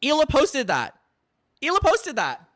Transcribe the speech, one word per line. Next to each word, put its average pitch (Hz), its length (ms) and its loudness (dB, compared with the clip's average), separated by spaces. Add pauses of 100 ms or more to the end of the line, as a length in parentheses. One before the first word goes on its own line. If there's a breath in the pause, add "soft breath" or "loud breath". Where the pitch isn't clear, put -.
Hila 302 260 2
posted 269 400 0
that. 131 280 -4 (640)
Hila 349 200 0
posted 381 340 0
that. 156 400 -6